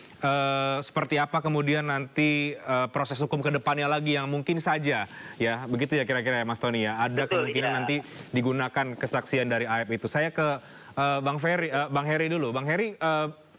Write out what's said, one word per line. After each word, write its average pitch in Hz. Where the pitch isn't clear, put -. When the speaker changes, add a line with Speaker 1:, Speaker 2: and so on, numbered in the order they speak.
Speaker 1:
eh, 139
seperti 147
apa 147
kemudian 151
nanti, 147
eh, 127
proses 139
hukum 143
ke 143
depannya 143
lagi 151
yang 139
mungkin 147
saja, 143
ya, 117
begitu 135
ya 131
kira-kira 123
ya, 113
Mas 117
Tony 117
ya, 110
ada 123
Speaker 2:
Betul, 127
Speaker 1:
kemungkinan 120
Speaker 2:
iya. 127
Speaker 1:
nanti 143
digunakan 127
kesaksian 127
dari 117
Aep 113
itu. 110
Saya 156
ke, 151
eh, 139
Bang 139
Ferry, 170
eh, 139
Bang 143
Heri 156
dulu. 139
Bang 131
Heri, 190
eh, 156